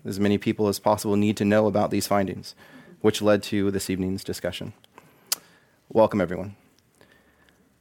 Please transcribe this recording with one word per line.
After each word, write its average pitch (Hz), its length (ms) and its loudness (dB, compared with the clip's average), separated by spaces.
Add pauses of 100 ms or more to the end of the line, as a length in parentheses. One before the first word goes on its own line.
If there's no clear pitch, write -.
as 101 160 -8
many 101 200 2
people 107 280 0
as 98 120 0
possible 104 360 2
need 104 220 2
to 107 80 0
know 107 220 4
about 101 240 0
these 101 160 -2
findings, 98 480 -2 (460)
which 107 200 2
led 104 220 4
to 101 260 0
this 98 220 -4
evening's 95 320 -4
discussion. - 500 -8 (1160)
Welcome, 107 300 2
everyone. 90 360 -4 (1300)